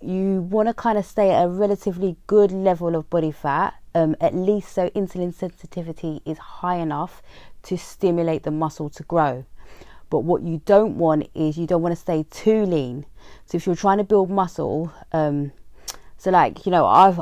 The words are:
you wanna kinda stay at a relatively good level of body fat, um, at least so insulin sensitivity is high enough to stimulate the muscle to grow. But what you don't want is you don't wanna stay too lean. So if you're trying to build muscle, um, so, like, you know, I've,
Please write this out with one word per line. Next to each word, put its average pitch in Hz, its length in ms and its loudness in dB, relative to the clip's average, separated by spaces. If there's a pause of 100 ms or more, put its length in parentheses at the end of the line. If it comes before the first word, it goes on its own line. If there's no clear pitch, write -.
you 185 420 -2
wanna 214 320 0
kinda 214 280 0
stay 196 300 2
at 147 100 4
a 175 60 2
relatively 190 680 -2 (120)
good 202 240 6
level 175 420 0
of 156 160 -4
body 160 220 0
fat, 151 420 -2 (220)
um, 160 240 2
at 156 120 2
least 185 400 -2
so 180 180 0
insulin 180 440 -4
sensitivity 165 920 -10
is 156 140 -6
high - 380 -6
enough 160 440 -6 (440)
to 185 120 -6
stimulate 170 680 -2
the 151 80 -4
muscle 156 380 -4
to - 120 -14
grow. 135 420 0 (640)
But 147 120 0
what 160 220 0
you 165 220 -4
don't 208 340 4
want 156 360 0
is 156 240 -2
you 170 80 -4
don't 170 160 0
wanna 170 140 -2
stay 160 340 -4
too 214 340 2
lean. 143 420 -4 (400)
So - 100 -4
if 165 100 -6
you're 180 80 0
trying 196 240 2
to 208 60 0
build 190 260 2
muscle, 165 640 -2 (180)
um, 147 400 0 (640)
so, - 140 -4
like, - 340 4
you 185 80 -2
know, 156 140 4
I've, 170 360 6